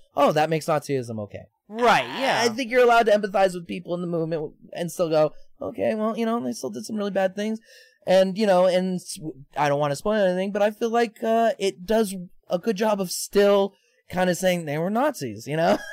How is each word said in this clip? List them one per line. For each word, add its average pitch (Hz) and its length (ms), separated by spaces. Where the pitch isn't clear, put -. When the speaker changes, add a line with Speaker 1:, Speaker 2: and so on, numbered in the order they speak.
Speaker 1:
"Oh, 262 160
that 156 180
makes 160 180
Nazism 131 520
okay." 98 280
Speaker 2:
Right, 214 380
yeah. 220 380
Speaker 1:
I 240 60
think 226 220
you're 247 120
allowed 233 240
to 214 40
empathize 196 420
with 175 140
people 180 280
in 175 60
the 175 60
movement 160 460
and 170 180
still 165 180
go, 156 240
"Okay, 220 340
well, 214 220
you 226 80
know, 233 140
they 247 140
still - 160
did 220 160
some 220 100
really 208 160
bad 190 240
things." 220 240
And, 190 300
you 220 80
know, 185 220
and 185 340
s-, - 180
I 147 100
don't 143 120
wanna 143 160
spoil 214 260
anything, 185 300
but 202 100
I 214 80
feel 226 220
like, 233 320
uh, 226 340
it 185 300
does 214 260
a 180 120
good 226 180
job 214 240
of 180 100
still 202 600
kinda 185 260
saying 180 300
they 147 120
were 170 140
Nazis, 214 560
you 147 100
know? 180 220